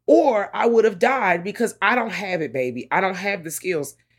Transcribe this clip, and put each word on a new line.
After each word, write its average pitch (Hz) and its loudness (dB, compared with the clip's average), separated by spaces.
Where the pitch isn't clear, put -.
or 269 4
I 214 0
would 226 4
have 202 -2
died 214 0
because 208 -4
I 208 4
don't 233 -2
have 180 -6
it, 131 -4
baby. 123 -4
I 170 2
don't 185 -2
have 196 -6
the 160 -12
skills." 156 -6